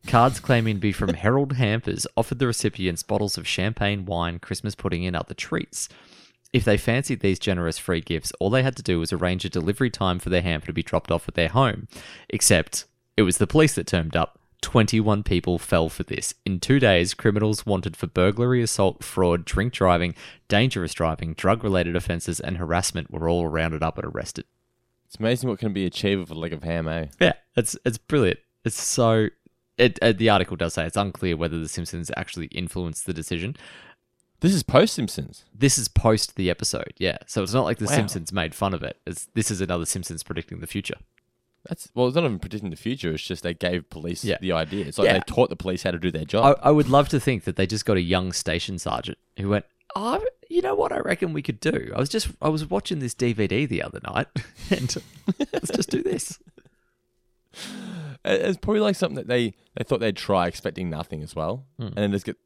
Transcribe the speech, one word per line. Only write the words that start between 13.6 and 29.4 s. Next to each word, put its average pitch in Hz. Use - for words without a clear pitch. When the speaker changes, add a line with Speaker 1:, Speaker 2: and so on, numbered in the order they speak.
Speaker 1:
that 87
turned 80
up. 82
Twenty-one 107
people 90
fell 82
for -
this. -
In 95
two 135
days, 95
criminals 107
wanted 98
for -
burglary, 117
assault, 101
fraud, 87
drink 113
driving, 87
dangerous 104
driving, 82
drug-related 95
offences, 85
and 85
harassment 85
were 82
all 85
rounded 80
up -
and -
arrested. -
Speaker 2:
It's -
amazing 123
what 101
can 110
be 95
achieved 98
with 87
a 80
leg 80
of 73
ham, 82
eh? 80
Speaker 1:
Yeah, 80
it's, 117
it's 117
brilliant. 123
It's -
so, 113